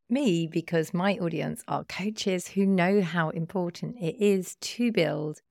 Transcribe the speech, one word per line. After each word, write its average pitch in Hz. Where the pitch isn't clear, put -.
me 190
because 165
my 185
audience 156
are 147
coaches 190
who 196
know 190
how 165
important 170
it 160
is 196
to -
build 151